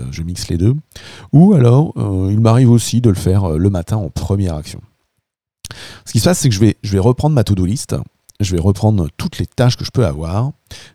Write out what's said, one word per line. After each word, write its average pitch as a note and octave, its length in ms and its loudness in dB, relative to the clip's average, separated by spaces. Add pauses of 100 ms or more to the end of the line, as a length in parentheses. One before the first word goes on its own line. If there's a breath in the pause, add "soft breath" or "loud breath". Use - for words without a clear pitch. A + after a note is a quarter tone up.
(100)
je D2+ 120 -10
mixe F2 260 -10
les E2+ 100 -4
deux. A2+ 180 2 (560 loud breath)
Ou F#3 220 6
alors, B2+ 420 4
euh, F#2+ 340 -2
il G#2+ 100 0
m'arrive A#2 300 4
aussi A#2+ 300 2
de A#2+ 80 2
le F2+ 80 2
faire, F#2+ 280 0
euh, D#2 120 -2
le F#2+ 140 2
matin F#2 260 -4
en G#2 140 -6
première F#2+ 440 -4
action. D2+ 280 -12 (1200 loud breath)
Ce - 80 -18
qui A2+ 80 0
se - 60 -2
passe, F3 120 2
c'est C3+ 120 0
que G2+ 40 0
je F#2+ 60 -2
vais, G#2+ 220 2
je G#2 100 -6
vais G2 60 0
reprendre B2+ 360 0
ma A#2 100 2
to-do F#2 200 0
list, - 320 -6 (440)
je F#2 140 -2
vais E2+ 60 0
reprendre G2 560 0
toutes - 220 -8
les F2 80 -4
tâches B2 320 -2
que B2+ 80 -10
je - 40 -10
peux C3 140 -2
avoir, E2+ 480 -4 (420 loud breath)